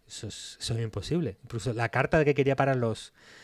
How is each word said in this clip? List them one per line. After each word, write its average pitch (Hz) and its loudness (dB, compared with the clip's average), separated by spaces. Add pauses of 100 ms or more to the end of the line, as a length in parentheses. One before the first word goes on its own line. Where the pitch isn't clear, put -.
eso - -12
es, - -14
eso - -4
es 117 -2
imposible. 113 -4
Incluso 117 -6
la 117 -2
carta 139 4
de 151 6
que 143 4
quería 135 2
parar 135 4
los, 117 -2 (300)